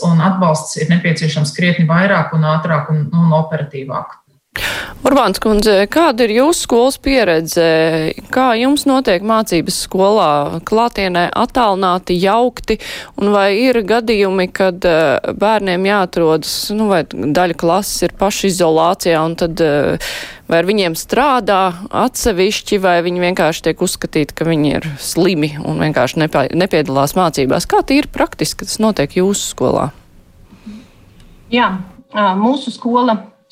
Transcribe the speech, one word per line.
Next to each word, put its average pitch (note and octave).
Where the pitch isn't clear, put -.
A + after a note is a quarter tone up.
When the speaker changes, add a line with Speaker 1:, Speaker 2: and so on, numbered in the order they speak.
Speaker 1:
un E3
atbalsts E3+
ir D#3
nepieciešams D#3
krietni F3
vairāk F3
un D#3
ātrāk D#3+
un, D3+
un E3
operatīvāk. D3
Speaker 2:
Urbāns B3+
kundze, G#3
kāda C4+
ir G#3+
jūsu D4
skolas B3+
pieredze? E3+
Kā B3+
jums C4
notiek C4
mācības A3
skolā? E3
Klātienē, G3
attālināti, F#3+
jaukti, A3
un G3+
vai G3+
ir A#3+
gadījumi, G3+
kad, F#3
eh, D#3+
bērniem G3
jāatrodas, F3
nu, A3
vai E3+
daļa E3
klases F3
ir F3
pašizolācijā, F3
un E3
tad, E3
eh, D3+
vai E3
ar F3
viņiem F#3+
strādā G3+
atsevišķi, G#3
vai F3+
viņi F3
vienkārši F3
tiek D#3+
uzskatīti, -
ka -
viņi D3+
ir -
slimi D#3+
un D#3
vienkārši D#3
nepa-, D3+
nepiedalās C#3+
mācībās? D#3
Kā G4+
tīri C#4+
praktiski -
tas -
notiek G#3
jūsu G3
skolā? -
Speaker 3:
Jā, A3+
ā, G3+
mūsu B3
skola A#3+